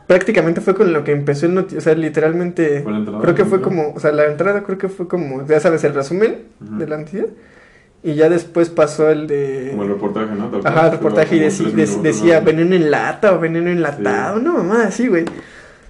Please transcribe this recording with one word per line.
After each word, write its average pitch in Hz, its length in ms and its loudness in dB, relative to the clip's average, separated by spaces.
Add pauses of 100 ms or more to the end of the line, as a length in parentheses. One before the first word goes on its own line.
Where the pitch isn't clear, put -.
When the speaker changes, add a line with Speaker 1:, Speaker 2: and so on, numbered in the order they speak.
Speaker 1:
prácticamente 170 560 2
fue 185 120 2
con 190 200 2
lo 147 100 -2
que 151 80 0
empezó 143 340 -2
el 180 80 2
noti-, 185 220 -2
o 156 60 -6
sea, 160 120 4
literalmente, 160 880 0
Speaker 2:
¿Fue 107 100 -6
la 107 60 -4
entrada, 104 220 -6
Speaker 1:
creo 170 140 2
que 185 100 2
fue 190 140 2
Speaker 2:
¿no? 190 60 -2
Speaker 1:
como, 160 300 -2
o 143 60 -10
sea, 151 120 2
la 151 140 4
entrada 185 360 0
creo 190 160 -6
que 190 100 -4
fue 180 200 -8
como, 139 380 -6
ya 151 140 4
sabes, 165 240 2
el 147 80 2
resumen 170 520 -2 (200)
Speaker 2:
Ujú. 107 140 -8
Speaker 1:
de 160 80 -4
la 151 100 -6
noticia, 214 300 -8 (760)
y 151 120 -2
ya 156 160 4
después 170 400 0
pasó 156 400 2
el 151 160 0
de 135 460 -4
Speaker 2:
Como 104 100 -4
el 98 80 -4
reportaje, 104 440 -4
¿no? 107 140 -6
Tal 104 140 -4
cual, 156 100 0
Speaker 1:
Ajá, 156 120 2
el 165 40 6
Speaker 2:
fue 160 80 0
Speaker 1:
reportaje 156 400 0
y - 40 4
Speaker 2:
como 151 100 2
Speaker 1:
deci-, - 60 -4
Speaker 2:
tres - 180 -2
Speaker 1:
dec-, - 0 -
Speaker 2:
minutos, - 280 0
Speaker 1:
decía 160 380 4
Speaker 2:
¿no? 156 60 0
Speaker 1:
veneno 165 300 2
en 156 140 2
lata 139 440 2
o 165 60 0
veneno 165 300 -2
enlatado, 147 680 -2
Speaker 2:
Sí. 247 60 -2
Speaker 1:
no, 349 100 0
mamá, 220 300 0
así, 226 240 -2
güey. 170 160 2 (640)